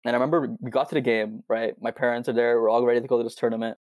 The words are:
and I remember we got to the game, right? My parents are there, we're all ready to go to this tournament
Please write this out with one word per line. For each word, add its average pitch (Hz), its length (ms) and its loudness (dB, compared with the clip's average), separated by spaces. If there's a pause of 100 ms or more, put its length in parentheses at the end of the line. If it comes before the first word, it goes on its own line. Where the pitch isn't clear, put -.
and 120 120 0
I - 20 2
remember 151 420 0
we 120 100 -8
got 135 200 0
to 165 60 -8
the 143 60 2
game, 110 460 0
right? 113 320 0
My 117 120 -4
parents 120 360 -2
are 123 60 -2
there, 120 260 4
we're 110 100 4
all 117 160 2
ready 120 140 4
to 117 80 -10
go 123 100 2
to 117 60 0
this 117 120 -6
tournament 113 500 -4